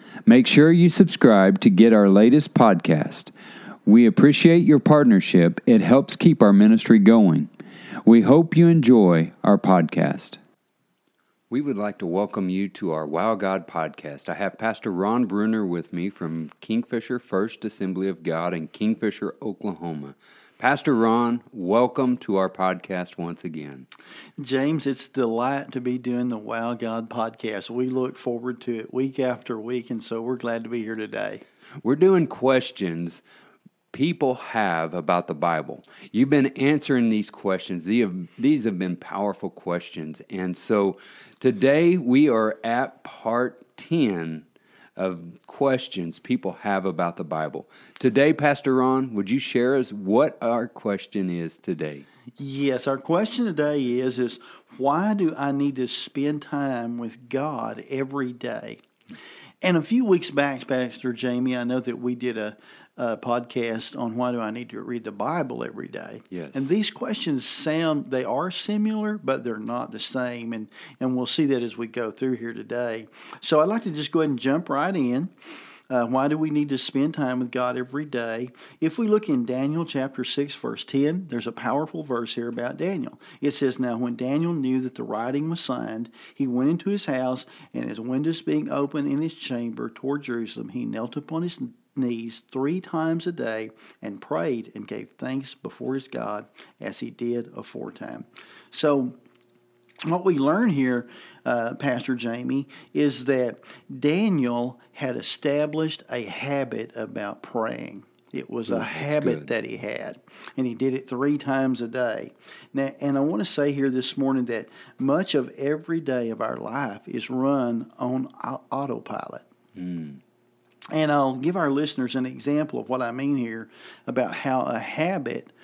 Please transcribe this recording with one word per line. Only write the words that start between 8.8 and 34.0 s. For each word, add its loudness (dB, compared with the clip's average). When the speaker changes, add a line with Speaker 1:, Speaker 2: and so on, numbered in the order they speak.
Speaker 1:
our 6
podcast. 0
We 0
would -2
like -4
to -6
welcome 0
you 0
to -6
our -4
Wow 0
God -2
podcast. -8
I -6
have -6
Pastor -4
Ron 0
Bruner -2
with -6
me -4
from -8
Kingfisher -4
First -4
Assembly -4
of -6
God -4
in -6
Kingfisher, -4
Oklahoma. -8
Pastor 2
Ron, 2
welcome 0
to -4
our 2
podcast -4
once -8
again. -12
Speaker 2:
James, -2
it's -4
a -20
delight -2
to -8
be -4
doing -4
the -4
Wow -6
God -6
podcast. -6
We -4
look -4
forward -6
to -6
it -12
week -4
after -4
week, -8
and -6
so -8
we're -4
glad -6
to -12
be -4
here -8
today. -8
Speaker 1:
We're 2
doing 6
questions -2
people 0